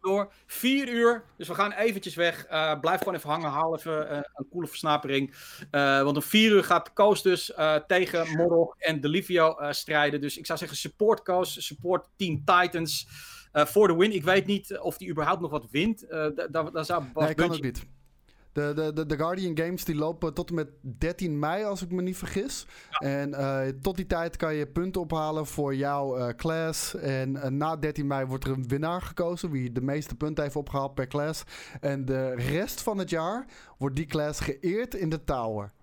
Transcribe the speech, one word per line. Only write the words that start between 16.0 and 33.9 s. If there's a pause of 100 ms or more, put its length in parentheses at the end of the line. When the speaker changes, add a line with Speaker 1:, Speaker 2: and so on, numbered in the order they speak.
Speaker 1:
Eh,
da-,
da-,
daar
zou (100)
Bas
Speaker 2:
Nee,
kan
Speaker 1:
Bungie
Speaker 2:
ook
niet. (680)
De,
de,
de,
de
Guardian
Games
die
lopen
tot
en
met (140)
dertien
mei,
als
ik
me
niet
vergis. (240)
Speaker 1:
Ja.
Speaker 2:
En,
eh, (140)
tot
die
tijd
kan
je
punten
ophalen
voor
jouw,
eh,
class.
En,
eh,
na
dertien
mei
wordt
er
een
winnaar
gekozen.
Wie
de
meeste
punten
heeft
opgehaald
per
class. (380)
En
de
rest
van
het
jaar (320)
wordt